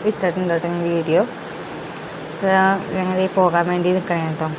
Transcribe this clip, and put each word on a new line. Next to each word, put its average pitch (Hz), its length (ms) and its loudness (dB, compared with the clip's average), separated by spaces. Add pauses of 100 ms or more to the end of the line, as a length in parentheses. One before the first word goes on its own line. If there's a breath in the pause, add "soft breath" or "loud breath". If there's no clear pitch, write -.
ഇട്ടിട്ടുണ്ട് 185 500 0
കേട്ടോ 165 140 0
ഞാൻ 175 140 -2 (120)
വീഡിയോ. 165 280 4
അപ്പോൾ - 1300 -6 (460)
ഞങ്ങൾ 185 260 0
ഈ - 100 2
പോകാൻ 170 380 4
വേണ്ടി 180 240 2
നിൽക്കണേ 180 320 -2
കേട്ടോ. 160 160 -4 (140)